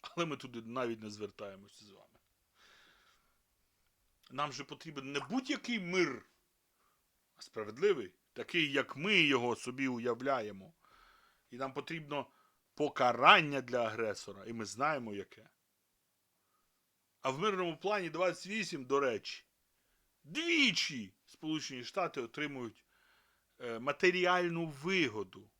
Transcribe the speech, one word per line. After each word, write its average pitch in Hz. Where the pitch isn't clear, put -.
Але -
ми 147
туди 120
навіть 117
не 107
звертаємося 101
з 104
вами. 98
Нам 139
же 131
потрібен 143
не 147
будь-який 240
мир, 170
а -
справедливий, 120
такий, 160
як 139
ми 185
його 123
собі 131
уявляємо. 117
І 120
нам 131
потрібно 143
покарання 143
для 120
агресора, 104
і 117
ми 113
знаємо, 120
яке. 101
А 131
в 135
мирному 185
плані 196
двадцять 175
вісім, 180
до 139
речі, 117
двічі 208
Сполучені 147
Штати 165
отримують, 127
е, 117
матеріальну 175
вигоду 135